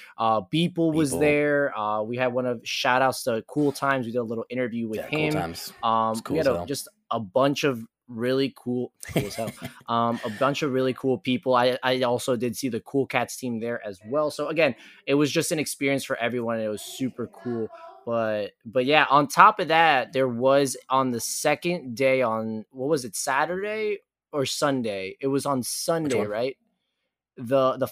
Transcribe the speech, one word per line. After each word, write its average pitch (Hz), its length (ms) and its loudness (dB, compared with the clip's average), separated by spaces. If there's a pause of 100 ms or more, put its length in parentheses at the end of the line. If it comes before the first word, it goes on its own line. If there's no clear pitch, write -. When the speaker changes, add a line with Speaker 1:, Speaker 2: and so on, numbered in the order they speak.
(200)
Speaker 1:
Yeah. 113 60 0
Speaker 2:
uh, 110 160 4 (120)
Beeple 170 400 2
was 151 200 2
Speaker 1:
Beeple. 170 80 -2
Speaker 2:
there. 147 580 2
Uh, 107 240 -2
we 120 140 -6
had 127 160 0
one 127 120 -2
of, 120 200 -2
shout 127 360 2
outs 127 220 0
to 113 240 -2
Cool 147 240 0
Times. 135 340 0
We 113 60 -6
did 120 60 -4
a 120 60 0
little 113 260 -6
interview 117 400 -4
with 107 100 -4
Speaker 1:
Yeah, - 100 -8
Cool 151 100 -2
Speaker 2:
him. 151 140 0
Speaker 1:
Times. 85 480 -6
Speaker 2:
Um, 113 300 2
Speaker 1:
It's 113 80 -4
cool - 140 -6
Speaker 2:
we 151 60 0
had 151 80 2
Speaker 1:
as 127 60 4
Speaker 2:
a, - 40 0
Speaker 1:
hell. 87 80 -6
Speaker 2:
just - 240 -8 (220)
a 117 100 -2
bunch 131 420 2
of 127 180 0 (280)
really 127 480 -2
cool, 123 340 -4 (220)
cool 107 120 0
as 101 100 -10
hell. 113 160 -6 (180)
Speaker 1:
<laughs> - 180 -18
Speaker 2:
Um, 117 380 0
a 120 60 -6
bunch 135 320 0
of 139 100 -2
really 131 200 0
cool 131 240 0
people. 127 380 0
I, 123 260 2
I 127 200 2
also 123 340 0
did 117 220 -2
see 135 100 -4
the 110 140 -4
Cool 135 260 -2
Cats 120 300 -4
team 117 240 -6
there 117 260 -6
as 98 180 -10
well. 147 260 -2
So 147 180 -6
again, 156 260 2 (320)
it 139 60 4
was 143 180 4
just - 220 0
an 156 60 0
experience 139 440 -2
for - 140 -4
everyone. 117 400 -2
And 110 80 -2
it 107 40 -2
was 104 120 -6
super 120 460 -6
cool. 117 420 -6 (360)
But, 110 460 -2 (140)
but 127 200 0
yeah, 147 240 6
on 143 200 6
top 196 320 8
of 156 80 -2
that, 151 420 4
there 131 160 2
was 131 480 4 (140)
on 131 220 2
the 117 100 -4
second 147 720 -2
day 131 260 4
on, 110 500 -2
what 135 180 -6
was 143 160 0
it, 107 100 -12
Saturday 196 840 -2 (320)
or 139 140 -2
Sunday? 113 760 -2
It 139 60 -4
was 135 200 0
on 135 160 -2
Sunday, 151 560 -2
Speaker 1:
one? 104 80 -2
Speaker 2:
right? 113 300 -4 (800)
The, 131 400 2
the 131 140 -2